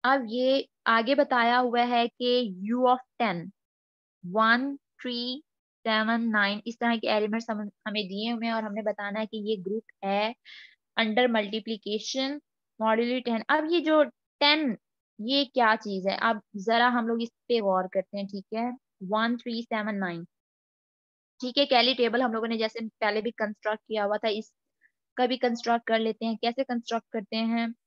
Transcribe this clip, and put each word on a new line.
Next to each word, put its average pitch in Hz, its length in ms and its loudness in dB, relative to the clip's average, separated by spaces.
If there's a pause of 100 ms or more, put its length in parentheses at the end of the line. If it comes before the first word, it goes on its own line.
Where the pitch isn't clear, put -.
अब 262 260 4
ये 254 380 2 (200)
आगे 226 280 4
बताया 247 420 4
हुआ 240 240 2
है 240 260 2
कि 247 480 0 (180)
U 247 60 -2
of 254 180 4 (240)
ten, 185 300 -2 (760)
one, 226 500 2
three, 247 680 -8 (440)
seven, 220 340 2
nine, 208 460 0
इस 233 120 -10
तरह 233 180 2
के 226 100 -4
elements 214 420 0
हम, 208 200 -6 (180)
हमें 208 200 -4
दिए 208 240 -4
हुए 233 140 -4
हैं 233 80 -2
और 220 100 -2
हमने 214 180 -6
बताना 202 380 -4
है 220 60 -2
कि 220 120 -10 (120)
ये 220 60 0
group 196 280 -6 (220)
है 208 300 0 (640)
under 220 280 2
multiplication 220 1120 -4 (420)
modulo 240 460 0
ten। 226 220 -2
अब 311 220 2
ये 349 100 2
जो 311 220 4 (360)
टेन 294 380 4 (420)
ये 269 260 0
क्या 226 320 2
चीज़ 190 320 -6
है? - 100 -2
अब 220 220 0 (180)
ज़रा 226 300 2
हम 240 180 0
लोग 233 140 -2
इस 233 80 -4 (180)
पे 233 140 2
गौर 185 260 2
करते 190 300 -6
हैं, 202 100 -6
ठीक 196 180 -10 (100)
है? 240 160 -4 (340)
वन 220 320 0
थ्री 233 260 -6
सेवन 214 320 -4
नाइन। 175 300 -4 (1160)
ठीक 247 160 -4
है, 285 80 6
कैली 254 280 4
टेबल 240 280 2
हम 240 120 0
लोगों 220 140 -4
ने 226 100 -2
जैसे 220 280 -4 (160)
पहले 214 200 0
भी 226 120 -4
कंस्ट्रक्ट 214 480 -4
किया 220 220 -4
हुआ 202 140 0
था, 220 120 -4
इसका - 1000 -6
भी 254 100 -2
कंस्ट्रक्ट 233 500 -2
कर 226 120 2
लेते 220 260 -2
हैं। 226 120 -2
कैसे 233 260 -2
कंस्ट्रक्ट 233 500 -4
करते 226 240 -6
हैं? 226 360 -2 (140)